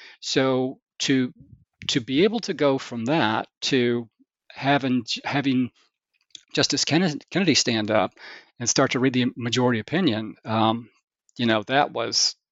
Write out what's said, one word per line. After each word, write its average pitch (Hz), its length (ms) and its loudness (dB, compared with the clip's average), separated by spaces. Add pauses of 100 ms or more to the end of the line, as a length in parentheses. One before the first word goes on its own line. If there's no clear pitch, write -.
(180)
So 131 600 0 (200)
to, 131 340 0 (540)
to - 140 0
be 131 240 0
able 220 160 0
to 202 120 -6
go 139 240 2
from 117 280 -8
that 117 420 0 (160)
to 120 440 0 (440)
having, 131 540 0 (180)
having 127 480 -2 (840)
Justice 147 320 0
Kenne-, 160 360 0 (100)
Kennedy 170 240 2
stand 110 360 0
up 101 220 2 (460)
and 120 100 -4
start 135 220 2
to 131 80 -2
read 127 140 2
the 123 120 2 (100)
majority 120 440 0
opinion, 110 560 -2 (100)
um, 113 440 0 (480)
you 123 100 -2
know, 110 160 2
that 139 280 0
was 113 440 -2 (160)